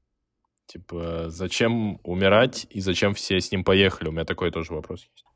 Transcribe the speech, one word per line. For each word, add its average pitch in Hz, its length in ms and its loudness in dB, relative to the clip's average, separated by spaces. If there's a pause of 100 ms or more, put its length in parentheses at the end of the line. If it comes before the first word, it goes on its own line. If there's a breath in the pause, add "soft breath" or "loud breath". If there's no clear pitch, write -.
(680)
типа, 85 600 -8
зачем 101 760 -2
умирать 98 680 4
и 104 120 -8
зачем 95 320 0
все 95 260 -2
с - 120 -4
ним 95 120 -2
поехали? 95 460 4
У - 20 -6
меня 80 140 -4
такой 85 260 -2
тоже 82 220 -6
вопрос 78 280 -10
есть. - 220 -20 (120)